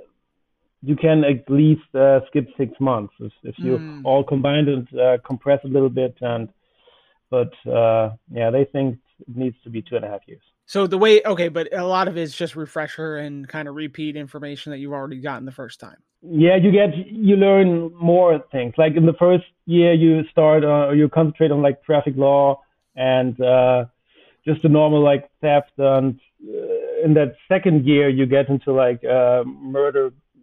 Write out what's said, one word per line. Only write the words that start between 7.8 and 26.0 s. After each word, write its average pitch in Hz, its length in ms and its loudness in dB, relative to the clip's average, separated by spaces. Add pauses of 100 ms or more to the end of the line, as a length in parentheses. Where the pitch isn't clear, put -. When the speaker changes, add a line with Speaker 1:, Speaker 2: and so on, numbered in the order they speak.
Speaker 1:
yeah, 117 200 -4
they 135 160 0
think 135 320 -4 (280)
it 120 100 -16
needs 123 280 -6
to 117 60 -18
be 113 120 -10
two - 140 -8
and 107 80 -6
a 104 40 -12
half 101 200 -12
years. - 140 -20 (240)
Speaker 2:
So 196 200 -4
the 185 120 -4
way, 214 260 4
okay, 175 240 -2
but 160 240 -8
a 180 120 -6
lot 185 220 -2
of 165 100 -6
it's 160 200 -8
just 165 180 -8
refresher 156 640 -10
and 143 320 -14
kind 156 180 -12
of 143 80 -14
repeat 151 420 -12
information 143 540 -14
that 139 80 -14
you've 143 140 -14
already 135 280 -12
gotten 131 260 -12
the 131 60 -16
first 127 280 -20
time. - 180 -20 (240)
Speaker 1:
Yeah, 165 340 2
you 190 140 4
get, 190 260 2
you 202 400 0
learn 190 580 2
more 170 580 2
things. 120 260 -6
Like 160 160 2
in 160 120 4
the 160 80 4
first 180 300 2 (200)
year, 170 280 4
you 160 380 4
start, 156 340 4
uh, 147 260 2
you 147 180 4
concentrate 160 420 0
on, 147 120 0
like, 143 220 0
traffic 147 320 0
law 139 460 2 (340)
and, 127 440 -2
uh, 127 440 2 (600)
just 156 180 -2
the 160 60 2
normal, 151 340 4
like, 143 260 0 (120)
theft, 147 380 0
and, 135 400 0 (300)